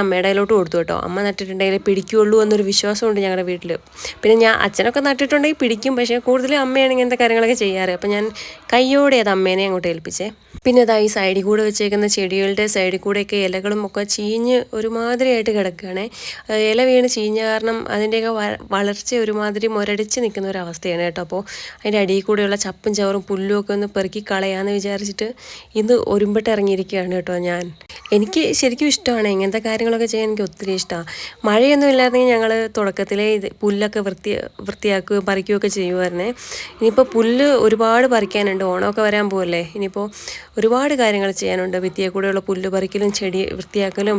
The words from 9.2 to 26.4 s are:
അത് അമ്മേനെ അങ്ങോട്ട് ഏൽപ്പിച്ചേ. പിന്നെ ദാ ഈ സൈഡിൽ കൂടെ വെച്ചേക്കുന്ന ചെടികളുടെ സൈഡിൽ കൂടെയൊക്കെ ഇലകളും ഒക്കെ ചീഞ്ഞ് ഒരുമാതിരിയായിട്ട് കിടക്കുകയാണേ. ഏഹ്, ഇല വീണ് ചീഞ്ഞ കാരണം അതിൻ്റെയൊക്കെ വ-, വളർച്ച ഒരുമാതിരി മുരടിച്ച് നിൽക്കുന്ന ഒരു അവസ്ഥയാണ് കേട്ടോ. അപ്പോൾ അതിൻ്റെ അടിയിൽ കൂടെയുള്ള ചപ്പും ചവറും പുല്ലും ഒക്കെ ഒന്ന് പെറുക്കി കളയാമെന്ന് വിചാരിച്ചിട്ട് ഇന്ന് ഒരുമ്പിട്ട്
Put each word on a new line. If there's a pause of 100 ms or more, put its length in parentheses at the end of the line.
അത്
അമ്മേനെ
അങ്ങോട്ട്
ഏൽപ്പിച്ചേ. (380)
പിന്നെ
ദാ (100)
ഈ
സൈഡിൽ
കൂടെ
വെച്ചേക്കുന്ന
ചെടികളുടെ (100)
സൈഡിൽ
കൂടെയൊക്കെ
ഇലകളും
ഒക്കെ (120)
ചീഞ്ഞ് (180)
ഒരുമാതിരിയായിട്ട്
കിടക്കുകയാണേ. (460)
ഏഹ്, (100)
ഇല
വീണ്
ചീഞ്ഞ (120)
കാരണം (160)
അതിൻ്റെയൊക്കെ
വ-, (140)
വളർച്ച (120)
ഒരുമാതിരി
മുരടിച്ച്
നിൽക്കുന്ന
ഒരു
അവസ്ഥയാണ്
കേട്ടോ.
അപ്പോൾ (400)
അതിൻ്റെ
അടിയിൽ
കൂടെയുള്ള
ചപ്പും
ചവറും
പുല്ലും
ഒക്കെ
ഒന്ന്
പെറുക്കി
കളയാമെന്ന്
വിചാരിച്ചിട്ട് (520)
ഇന്ന് (180)
ഒരുമ്പിട്ട്